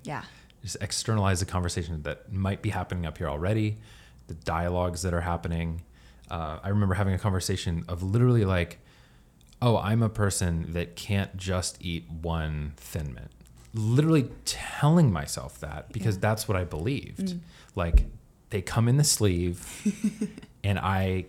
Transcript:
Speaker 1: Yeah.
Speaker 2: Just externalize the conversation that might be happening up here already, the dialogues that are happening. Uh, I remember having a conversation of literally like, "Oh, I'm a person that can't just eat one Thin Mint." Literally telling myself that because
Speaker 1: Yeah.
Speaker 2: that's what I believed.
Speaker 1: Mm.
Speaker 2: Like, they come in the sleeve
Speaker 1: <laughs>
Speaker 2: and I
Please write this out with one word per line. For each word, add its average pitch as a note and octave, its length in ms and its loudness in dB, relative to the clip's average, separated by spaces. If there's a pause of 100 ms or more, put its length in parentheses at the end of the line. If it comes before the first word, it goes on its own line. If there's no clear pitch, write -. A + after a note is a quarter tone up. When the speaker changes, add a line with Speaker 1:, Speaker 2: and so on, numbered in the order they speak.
Speaker 1:
Yeah. C3+ 200 -8 (400)
Speaker 2:
Just G2+ 180 -8
externalize G2 580 2
the F#2+ 60 0
conversation E2+ 580 -2
that - 300 -8
might F#2+ 280 -2
be G#2 80 -2
happening F2+ 360 -4
up D#2 120 -6
here E2+ 120 -2
already, G#2+ 480 0 (500)
the F2 60 -12
dialogues F2 720 -2
that F2+ 100 0
are E2+ 80 2
happening. E2+ 600 -2 (480)
Uh, D#2+ 320 -6
I G2 80 -4
remember G2+ 260 4
having G2 180 2
a F2+ 60 2
conversation F2+ 680 -2
of F2 160 -6
literally A#2 420 4
like, F2+ 340 0 (840)
"Oh, A#2 160 4
I'm A2 260 2
a G#2+ 60 2
person F2 640 0
that E2+ 220 -4
can't G2 420 -2
just F#2 420 -2
eat E2+ 300 -6
one D#2 680 -4
Thin D2 360 -8
Mint." - 180 -14 (420)
Literally B2+ 560 4 (160)
telling D3+ 680 4
myself D2 500 -6
that D2+ 320 -10
because G#2 220 0
Speaker 1:
Yeah. F#2 60 -6
Speaker 2:
that's G#2+ 260 2
what G2 100 2
I F2+ 60 0
believed. F2 560 -4 (160)
Speaker 1:
Mm. F3 40 -8 (360)
Speaker 2:
Like, E2+ 300 4 (440)
they G2+ 140 -2
come A#2 240 2
in B2+ 100 6
the D3 60 6
sleeve F2+ 600 2 (840)
Speaker 1:
<laughs> - 140 -12
Speaker 2:
and G2+ 160 2
I F#2+ 500 0